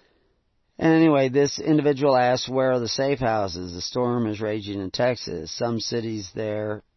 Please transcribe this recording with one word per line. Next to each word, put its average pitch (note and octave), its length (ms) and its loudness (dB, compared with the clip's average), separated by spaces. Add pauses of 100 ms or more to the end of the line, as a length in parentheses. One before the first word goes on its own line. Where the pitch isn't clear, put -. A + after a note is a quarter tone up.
(760)
And D#3+ 140 4
anyway, D3+ 380 6
this C#3 300 2
individual C#3+ 560 4
asks, B2 340 2
"Where C3 220 2
are B2+ 80 2
the A#2 80 -4
safe C3+ 320 -2
houses? F#2+ 540 -2
The F2+ 80 -10
storm A#2+ 460 -2
is G#2+ 140 -6
raging G#2 380 -6
in F#2 100 -6
Texas. F2+ 640 -4
Some A#2 280 -4
cities A2 540 -6
there G#2+ 500 -6 (140)